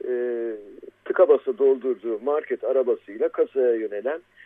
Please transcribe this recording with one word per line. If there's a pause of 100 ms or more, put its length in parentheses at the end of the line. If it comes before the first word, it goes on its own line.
e, (920)
tıka
basa
doldurduğu
market
arabasıyla
kasaya
yönelen (260)